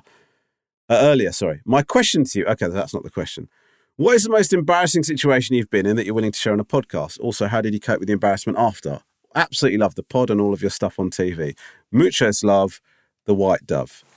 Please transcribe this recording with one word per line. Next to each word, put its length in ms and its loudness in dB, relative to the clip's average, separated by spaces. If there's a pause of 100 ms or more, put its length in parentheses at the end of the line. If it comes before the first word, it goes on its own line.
(880)
Uh, 140 4
earlier, 280 4
sorry. 320 -4
My 200 2
question 420 0
to 140 -4
you," 80 -2
okay, 200 -2
that's 260 -6
not 100 -8
the 60 -16
question. 380 -10 (480)
"What 200 2
is 100 4
the 40 -6
most 220 4
embarrassing 520 2
situation 520 0
you've 140 0
been 160 2
in 100 2
that 100 -2
you're 100 -4
willing 180 0
to 40 -10
share 140 -2
on 80 0
a 60 -4
podcast? 560 -4
Also, 260 -4
how 140 -2
did 120 -2
you 60 -6
cope 200 -2
with 80 -6
the 60 0
embarrassment 440 -2
after? 420 -2 (340)
Absolutely 440 0
love 180 0
the 80 -10
pod 260 0
and 120 2
all 120 2
of 80 -4
your 100 -2
stuff 280 -6
on 100 -2
T 220 -4
V. 240 -8 (380)
Muchos 500 2
love, 380 2 (440)
the 80 2
White 320 2
Dove." 380 -6 (140)